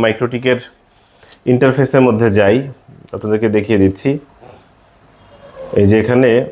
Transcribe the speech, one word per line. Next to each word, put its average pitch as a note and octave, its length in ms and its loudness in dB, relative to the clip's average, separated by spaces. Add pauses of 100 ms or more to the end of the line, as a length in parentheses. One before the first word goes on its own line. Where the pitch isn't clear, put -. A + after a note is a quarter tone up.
Microtik-এর B2 560 -2 (920)
ইন্টারফেসের C3 560 2
মধ্যে A2+ 200 2 (120)
যাই, G2+ 180 2 (580)
আপনাদেরকে G#2+ 320 -2 (100)
দেখিয়ে G#2 260 0
দিচ্ছি। G2 260 0 (1700)
এই G2+ 100 4
যে A2 140 4
এখানে B2 260 2 (220)